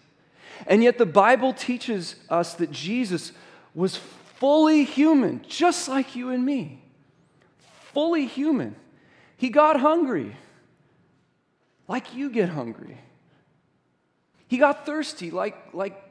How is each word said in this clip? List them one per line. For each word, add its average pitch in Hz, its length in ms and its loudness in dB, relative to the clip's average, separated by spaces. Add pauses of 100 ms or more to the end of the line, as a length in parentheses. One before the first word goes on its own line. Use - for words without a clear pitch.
(680)
And 214 160 4
yet 240 140 4
the 233 100 4
Bible 220 460 4
teaches 233 640 -6 (140)
us 170 240 -2
that 165 160 -4
Jesus 180 640 -6 (420)
was 180 220 -2 (420)
fully 302 460 4
human, 262 640 2
just - 420 0
like 262 280 -4
you 247 140 -8
and 254 160 -2
me. 190 360 -6 (1080)
Fully 311 340 0
human. 247 500 -4 (600)
He 254 120 -4
got 302 280 4
hungry, 254 580 0 (1500)
like 233 280 -8
you 277 140 -8
get 220 200 0
hungry. 120 500 -10 (1500)
He 254 80 -2
got 277 280 4
thirsty, 294 460 -8
like, 190 420 -8
like 190 380 -8